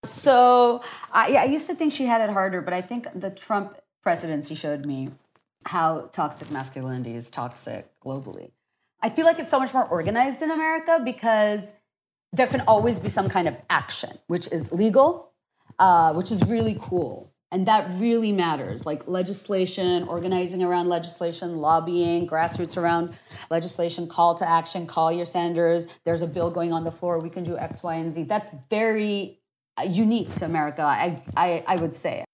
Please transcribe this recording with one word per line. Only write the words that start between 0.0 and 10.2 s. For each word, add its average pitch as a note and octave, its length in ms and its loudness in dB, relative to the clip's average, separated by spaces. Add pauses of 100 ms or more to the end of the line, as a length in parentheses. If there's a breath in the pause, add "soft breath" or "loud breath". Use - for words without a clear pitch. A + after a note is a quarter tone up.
So B3 760 6 (300 loud breath)
I, A3+ 240 4
I C4 100 6
used C#4+ 220 -2
to F4+ 80 -4
think D4+ 160 0
she C4+ 140 -4
had A#3 160 4
it G#3+ 100 0
harder, F#3+ 300 0
but F3 120 -4
I F3+ 80 -2
think A#3+ 320 -8
the F#3+ 180 -8
Trump G3 460 -6 (260)
presidency D#3 520 -2
showed D3 300 -6
me C3+ 240 -6 (560)
how D#3+ 480 -2
toxic - 380 -4
masculinity C3 640 -8
is A#2 140 -8
toxic A#2+ 600 -10 (140)
globally. C3+ 480 -12 (500)
I A3+ 80 0
feel D#4+ 160 0
like E4 140 6
it's D4 120 -4
so C4+ 80 4
much C4 140 -2
more B3+ 120 2
organized A3+ 560 0